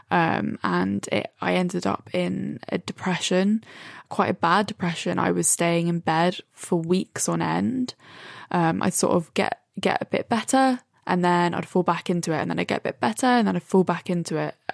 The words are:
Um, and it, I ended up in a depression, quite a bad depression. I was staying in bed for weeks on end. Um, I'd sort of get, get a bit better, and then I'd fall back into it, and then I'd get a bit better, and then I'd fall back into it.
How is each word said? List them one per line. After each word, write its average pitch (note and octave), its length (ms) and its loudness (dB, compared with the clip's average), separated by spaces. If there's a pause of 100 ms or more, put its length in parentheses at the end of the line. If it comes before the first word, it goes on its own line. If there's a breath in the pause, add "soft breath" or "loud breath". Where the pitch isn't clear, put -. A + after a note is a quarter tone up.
(120 loud breath)
Um, F3 500 0
and F#3+ 500 -2
it, - 300 -4
I F3+ 120 0
ended F3+ 340 0
up - 260 -4
in F3+ 460 -4 (100)
a - 80 -2
depression, F#3+ 840 0 (440 loud breath)
quite - 220 0
a F#3 60 2
bad F#3 320 2
depression. F3 500 -4
I F3+ 140 2
was F3 160 2
staying E3+ 400 2
in E3+ 120 0
bed E3+ 380 2 (140)
for - 280 -2
weeks E3+ 480 -2
on E3+ 140 0
end. G3+ 540 -2 (560 loud breath)
Um, E3+ 320 2
I'd F#3 100 0
sort - 220 2
of - 180 -2
get, - 280 -2 (180)
get F#3 200 0
a - 60 -6
bit - 240 -2
better, B3+ 520 2 (260)
and F3+ 180 2
then F3 300 4
I'd E3+ 120 -4
fall F#3 160 2
back E3+ 240 0
into E3+ 260 0
it, D3+ 40 -2
and E3 140 -2
then E3 80 -4
I'd F3 80 0
get - 140 -2
a - 20 -20
bit - 160 -6
better, A#3 260 0
and B3 220 4
then F#3+ 80 2
I'd F3 80 -4
fall F#3+ 200 4
back E3+ 280 -2
into E3 260 -2
it. D3+ 180 -4 (180)